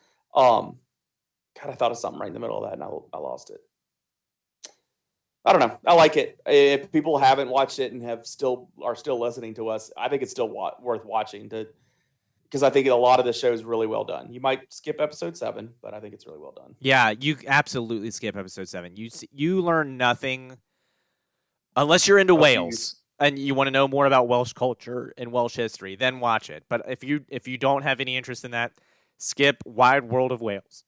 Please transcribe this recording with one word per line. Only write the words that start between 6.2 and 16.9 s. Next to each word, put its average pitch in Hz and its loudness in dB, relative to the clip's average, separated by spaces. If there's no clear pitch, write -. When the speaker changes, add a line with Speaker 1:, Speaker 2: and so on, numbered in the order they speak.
Speaker 1:
If 143 4
people 156 0
haven't 135 4
watched 135 0
it 127 -4
and 123 -12
have 117 -10
still, 127 -6
are 117 -6
still 127 -6
listening 117 -6
to 113 -8
us, 110 -8
I 123 -6
think 135 -2
it's 123 -8
still 117 -4
wa-, 107 -8
worth 113 -6
watching 107 -6
to, 110 -10
'cause 139 -2
I 135 6
think 135 2
a 127 4
lot 123 4
of 123 2
the 120 -2
show 123 0
is 113 -4
really 113 -4
well 110 -4
done. 71 -12
You 123 -18
might 135 -4
skip 147 -8
episode 165 -6
seven, 110 -10
but 107 -16
I 107 -14
think 107 -18
it's - -20
really 78 -20
well 71 -18
done. - -20
Speaker 2:
Yeah, 127 4